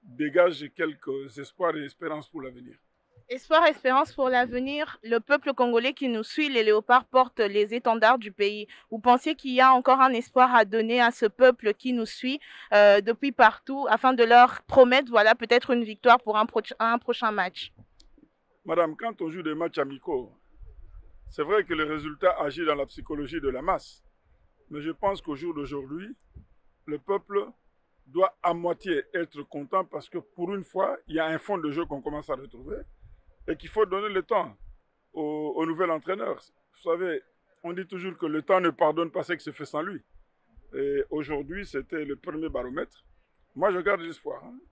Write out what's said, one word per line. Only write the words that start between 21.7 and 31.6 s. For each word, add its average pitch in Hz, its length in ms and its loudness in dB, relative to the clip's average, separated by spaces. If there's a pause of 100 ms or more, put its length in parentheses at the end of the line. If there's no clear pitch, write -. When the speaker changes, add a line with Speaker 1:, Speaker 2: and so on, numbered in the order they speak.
Speaker 1:
le 156 120 -2
résultat 151 540 -2
agit 147 260 -4
dans 151 100 0
la 143 100 -4
psychologie 147 560 -10
de 139 80 -4
la 127 140 -6
masse. 170 420 -6 (640)
Mais 147 140 -12
je 156 80 -8
pense 196 320 -6
qu'au 156 120 -8
jour 160 200 -8
d'aujourd'hui, 143 600 -12 (680)
le 151 140 -8
peuple 202 480 -4 (600)
doit 160 360 0
à 175 100 0
moitié 170 520 -4 (100)
être 156 300 -8
content 151 400 -6
parce 147 260 -14
que 175 80 -10
pour 175 360 -10
une 196 80 -8
fois, - 360 -4 (100)
il 151 60 -14
y 160 60 0
a 160 60 0
un 160 120 -4
fond 202 180 -6
de 156 140 -6